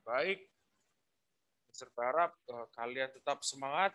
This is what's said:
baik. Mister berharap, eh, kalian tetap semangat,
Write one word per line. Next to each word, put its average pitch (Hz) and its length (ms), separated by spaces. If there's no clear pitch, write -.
baik. 165 420
Mister - 220
berharap, 147 420
eh, 120 240
kalian 127 400
tetap - 320
semangat, 143 500